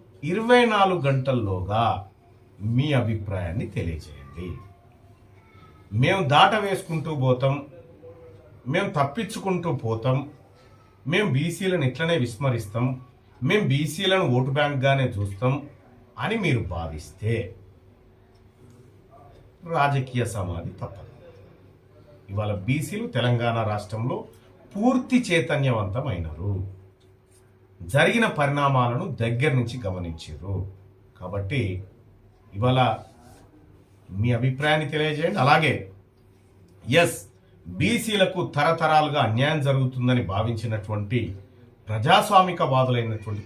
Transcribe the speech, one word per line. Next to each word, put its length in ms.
ఇరవై 280
నాలుగు 340
గంటల్లోగా 760
మీ 100
అభిప్రాయాన్ని 760
తెలియజేయండి. 720
మేము 200
దాట 180
వేసుకుంటూ 460
పోతాం, 300
మేము 160
తప్పించుకుంటూ 720
పోతాం, 360
మేము 240
బీసీలను 540
ఇట్లనే 340
విస్మరిస్తాం, 640
మేము 240
బీసీలను 540
ఓటు 220
బ్యాంక్గానే 480
చూస్తాం 380
అని 200
మీరు 180
భావిస్తే, 600
రాజకీయ 480
సమాధి 440
తప్పదు. 320
ఇవాళ 200
బీసీలు 400
తెలంగాణ 400
రాష్ట్రంలో 440
పూర్తి 460
చైతన్యవంతమైనరు, 1300
జరిగిన 340
పరిణామాలను 640
దగ్గర 380
నుంచి 160
గమనించారు. 680
కాబట్టి, 420
ఇవాళ 220
మీ 80
అభిప్రాయాన్ని 540
తెలియజేయండి. 520
అలాగే, 280
ఎస్, 160
బీసీలకు 640
తరతరాలుగా 720
అన్యాయం 380
జరుగుతుందని 560
భావించినటువంటి 880
ప్రజాస్వామిక 760
వాదులైనటువంటి 720